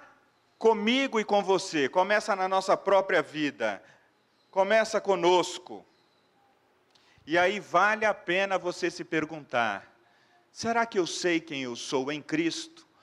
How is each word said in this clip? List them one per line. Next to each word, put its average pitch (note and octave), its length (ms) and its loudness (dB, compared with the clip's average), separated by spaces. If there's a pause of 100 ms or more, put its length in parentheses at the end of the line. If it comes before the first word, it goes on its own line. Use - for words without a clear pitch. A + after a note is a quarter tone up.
(580)
comigo A3+ 600 2
e G#3 60 0
com G#3 180 2
você, E3 460 0
começa G3+ 480 0
na F#3 100 -2
nossa F#3+ 300 2
própria F#3+ 460 2
vida, B2+ 600 -4 (680)
começa G#3 500 0
conosco. F3 840 0 (1400)
E D#3 120 2
aí F#3+ 200 2
vale G3+ 460 2
a G#3+ 80 2
pena F#3+ 460 -2
você F3 320 -4
se - 120 -12
perguntar: C#3 880 -4 (600)
será A#3 320 -2
que A3+ 140 -4
eu E3+ 80 0
sei E3 340 -2
quem C#3+ 220 -8
eu B2 120 -8
sou C3 380 -4
em D3+ 80 -8
Cristo? - 680 -6 (160)